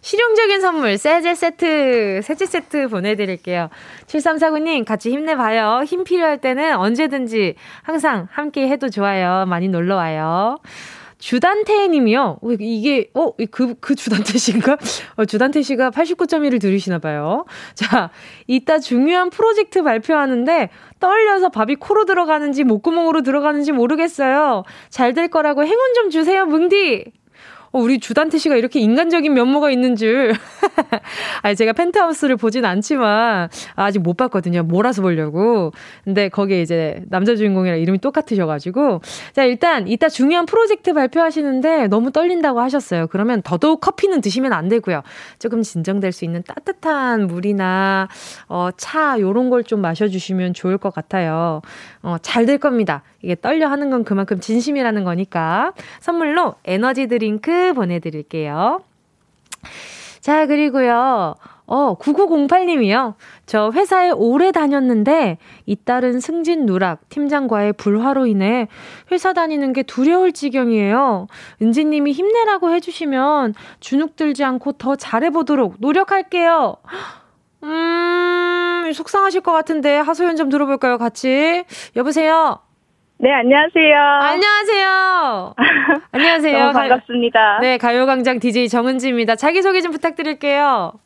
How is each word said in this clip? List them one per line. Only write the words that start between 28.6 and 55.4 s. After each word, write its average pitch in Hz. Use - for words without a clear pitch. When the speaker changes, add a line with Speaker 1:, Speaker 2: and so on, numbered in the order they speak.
Speaker 1:
인간적인 302
면모가 269
있는 247
줄. 226
<laughs> -
아니, 208
제가 220
펜트하우스를 330
보진 233
않지만, 208
아직 196
못 175
봤거든요. 175
몰아서 190
보려고. 175
근데 196
거기에 196
이제 165
남자 196
주인공이랑 190
이름이 180
똑같으셔가지고. 190
자, 277
일단 247
이따 233
중요한 311
프로젝트 427
발표하시는데 294
너무 226
떨린다고 311
하셨어요. 240
그러면 214
더더욱 302
커피는 370
드시면 233
안 170
되고요. 196
조금 226
진정될 190
수 175
있는 170
따뜻한 269
물이나, 190
어, 180
차, 294
요런 214
걸 247
좀 214
마셔주시면 185
좋을 185
것 190
같아요. 160
어, 170
잘 233
될 277
겁니다. 226
이게 175
떨려 311
하는 285
건 247
그만큼 196
진심이라는 233
거니까. 180